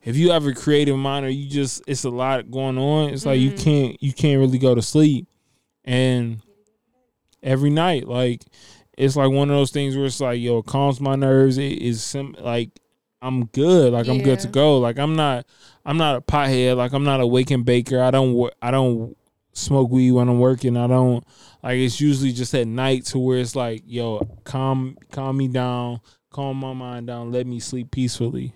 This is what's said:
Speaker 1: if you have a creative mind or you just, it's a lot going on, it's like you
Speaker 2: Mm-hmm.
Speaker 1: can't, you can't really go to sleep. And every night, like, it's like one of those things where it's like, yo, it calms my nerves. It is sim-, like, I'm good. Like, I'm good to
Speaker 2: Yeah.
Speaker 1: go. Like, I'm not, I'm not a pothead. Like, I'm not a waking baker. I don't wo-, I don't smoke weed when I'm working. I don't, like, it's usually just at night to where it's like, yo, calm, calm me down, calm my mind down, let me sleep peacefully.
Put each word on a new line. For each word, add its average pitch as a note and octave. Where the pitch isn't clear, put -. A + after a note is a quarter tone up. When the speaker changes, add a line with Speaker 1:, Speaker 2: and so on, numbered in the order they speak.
Speaker 1:
if A#2
you F3
have D#3
a C3+
creative C#3+
mind C#3
or C3
you C#3
just, C#3
it's C3+
a C3
lot B2+
going C3
on, D3
it's C#3
like C3+
you C3+
Speaker 2:
Mm-hmm. -
Speaker 1:
can't, C#3+
you C3+
can't C#3
really C3
go B2+
to A#2
sleep. D3+
And B2
every C3+
night, D#3+
like, B2
it's C3+
like C3+
one C#3
of C#3+
those C#3
things C#3
where C#3
it's B2
like, A#2+
yo, A#2+
it A2
calms C#3
my C3+
nerves. C3+
It C#3
is A2+
sim-, C#3
like, A#2+
I'm B2+
good. C#3
Like, A#2+
I'm B2+
good C3
to -
Speaker 2:
Yeah. G2+
Speaker 1:
go. C#3+
Like, A#2
I'm D#3
not, C#3
I'm D3+
not D3
a C3+
pothead. C3
Like, B2
I'm C#3
not C3+
a B2
waking B2+
baker. B2
I B2+
don't C3
wo-, A#2+
I A#2+
don't B2
smoke C3+
weed B2+
when B2
I'm A#2+
working. B2
I A#2+
don't, B2+
like, B2+
it's B2+
usually C#3
just B2
at A#2+
night B2+
to C3+
where B2+
it's B2
like, A#2
yo, A#2
calm, C3
calm C3+
me C3+
down, B2
calm C#3
my C3
mind B2
down, A#2+
let B2
me A#2+
sleep B2
peacefully. B2